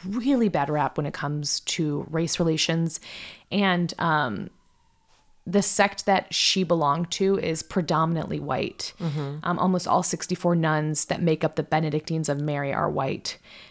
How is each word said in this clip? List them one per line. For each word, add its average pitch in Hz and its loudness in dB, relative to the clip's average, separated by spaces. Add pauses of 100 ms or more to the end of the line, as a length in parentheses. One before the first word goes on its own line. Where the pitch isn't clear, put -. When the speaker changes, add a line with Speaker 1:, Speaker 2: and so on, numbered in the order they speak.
Speaker 1:
really 233 2
bad 147 0
rap 147 0
when 147 -2
it - -6
comes 147 -2
to 147 -2
race 160 0
relations. 165 2 (520)
And, 180 2
um, 151 0 (960)
the 190 2
sect - 0
that 196 2
she - 2
belonged 165 2
to 196 2
is 160 -2
predominantly 160 0
white. - -4
Speaker 2:
Mm-hmm. 147 -4
Speaker 1:
Um, 175 -2
almost 180 2
all 175 4
sixty-four 175 0
nuns 156 2
that - -4
make 160 2
up 156 -2
the 151 -2
Benedictines 156 0
of 143 0
Mary 143 -2
are - 0
white. - -4 (340)